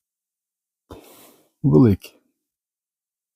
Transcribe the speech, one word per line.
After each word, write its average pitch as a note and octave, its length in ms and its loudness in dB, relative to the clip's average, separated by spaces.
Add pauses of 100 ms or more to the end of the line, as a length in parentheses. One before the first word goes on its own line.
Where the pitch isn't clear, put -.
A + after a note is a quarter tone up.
(1600)
великі. C#3 520 -2 (1200)